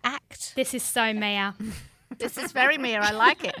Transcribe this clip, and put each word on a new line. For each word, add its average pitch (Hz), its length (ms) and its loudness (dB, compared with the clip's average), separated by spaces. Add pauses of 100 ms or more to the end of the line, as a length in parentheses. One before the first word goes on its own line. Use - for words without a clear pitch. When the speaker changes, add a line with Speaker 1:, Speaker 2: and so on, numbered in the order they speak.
Speaker 1:
act. - 520 -6
Speaker 2:
This 262 180 -2
is 247 100 -4
so 220 300 0
Mia. 202 460 -2
Speaker 1:
<laughs> 208 60 -8 (520)
This - 200 -6
is 339 160 -6
very 277 240 4
Mia. 240 240 0
I 208 100 4
like 233 320 4
it. - 180 -4